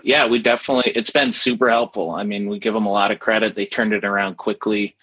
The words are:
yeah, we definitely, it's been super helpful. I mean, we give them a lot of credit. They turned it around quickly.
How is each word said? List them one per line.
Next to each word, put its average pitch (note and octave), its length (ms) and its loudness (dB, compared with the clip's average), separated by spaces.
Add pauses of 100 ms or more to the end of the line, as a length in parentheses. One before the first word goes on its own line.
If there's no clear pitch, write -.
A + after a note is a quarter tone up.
yeah, C3 240 4
we A#2+ 100 2
definitely, A#2+ 560 0
it's A#2 160 -2
been C3+ 220 2
super B2 360 2
helpful. A2+ 440 0
I F2 100 -6
mean, G2+ 260 -4
we G2+ 120 -6
give G#2+ 140 -2
them A2 120 0
a G2+ 60 0
lot G2+ 180 2
of G#2 80 -2
credit. A2 380 0
They G2+ 100 -2
turned A2 260 -2
it G#2 120 -2
around G2+ 320 -2
quickly. G#2 680 -4